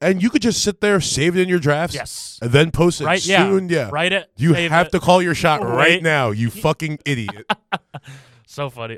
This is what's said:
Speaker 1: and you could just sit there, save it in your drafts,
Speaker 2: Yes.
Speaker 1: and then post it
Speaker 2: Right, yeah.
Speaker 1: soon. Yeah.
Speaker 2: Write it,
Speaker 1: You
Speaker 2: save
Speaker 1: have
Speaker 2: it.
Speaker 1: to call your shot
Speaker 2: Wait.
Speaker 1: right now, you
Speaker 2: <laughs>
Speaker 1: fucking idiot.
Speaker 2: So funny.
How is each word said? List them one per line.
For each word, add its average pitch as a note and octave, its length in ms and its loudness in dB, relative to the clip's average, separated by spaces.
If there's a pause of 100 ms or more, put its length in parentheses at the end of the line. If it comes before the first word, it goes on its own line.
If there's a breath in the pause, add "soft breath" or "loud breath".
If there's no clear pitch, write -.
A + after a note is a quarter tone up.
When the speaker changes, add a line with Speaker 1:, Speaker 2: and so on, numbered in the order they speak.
Speaker 1:
and F3+ 220 0
you A3+ 80 2
could D4 100 -2
just - 240 0
sit G3+ 160 -4
there, G#3 180 2
save D#3+ 380 0
it F#3 60 2
in F3+ 40 0
your F3+ 120 0
drafts, D3 360 -2
Speaker 2:
Yes. - 460 -12
Speaker 1:
and A#2+ 120 -4
then D#3 180 6
post E3+ 320 0
it - 20 -4
Speaker 2:
Right, F3 220 0
yeah. F#3 180 4
Speaker 1:
soon. F#3+ 240 0
Yeah. C#3+ 240 -2
Speaker 2:
Write F3 220 -2
it, F#3 240 -4
Speaker 1:
You D3+ 160 4
Speaker 2:
save E3+ 160 0
Speaker 1:
have E3 160 4
Speaker 2:
it. D#3 60 -12
Speaker 1:
to F#3 80 2
call F3+ 200 4
your F3 140 0
shot D3+ 260 0
Speaker 2:
Wait. - 80 -4
Speaker 1:
right D#3+ 340 2
now, D3 280 0
you A2 200 -2
Speaker 2:
<laughs> - 140 -10
Speaker 1:
fucking D#3 400 -4
idiot. A2 400 -6 (1000 loud breath)
Speaker 2:
So C#3+ 240 -8
funny. A2+ 280 -12